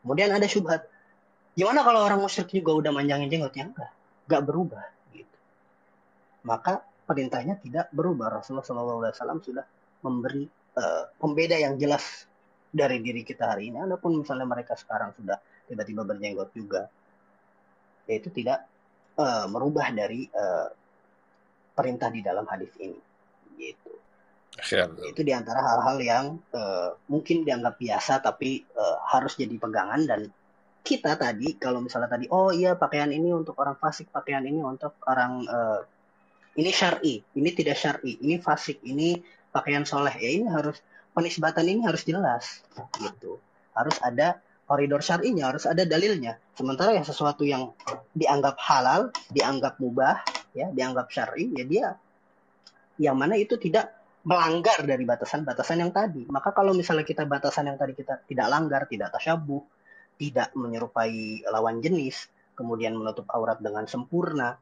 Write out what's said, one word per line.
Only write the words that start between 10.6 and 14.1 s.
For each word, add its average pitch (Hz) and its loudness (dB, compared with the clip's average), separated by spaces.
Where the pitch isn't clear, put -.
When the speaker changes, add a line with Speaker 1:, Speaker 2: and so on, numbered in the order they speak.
Speaker 1:
eh, 82 0
pembeda 160 2
yang 139 2
jelas - -2
dari 131 2
diri 120 -8
kita 113 -4
hari 107 -6
ini. 147 -8
Adapun 180 -2